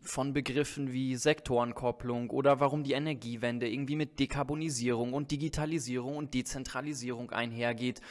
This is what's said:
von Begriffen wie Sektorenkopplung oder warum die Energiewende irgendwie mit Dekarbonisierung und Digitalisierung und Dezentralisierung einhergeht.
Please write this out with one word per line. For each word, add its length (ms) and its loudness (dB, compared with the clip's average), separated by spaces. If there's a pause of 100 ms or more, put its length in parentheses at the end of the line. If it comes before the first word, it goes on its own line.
von 320 -2
Begriffen 600 0
wie 240 0
Sektorenkopplung 1120 2
oder 300 6
warum 240 2
die 80 0
Energiewende 760 0
irgendwie 280 -2
mit 240 -2
Dekarbonisierung 920 0
und 200 -2
Digitalisierung 840 -2
und 180 -6
Dezentralisierung 1000 -4
einhergeht. 680 0 (100)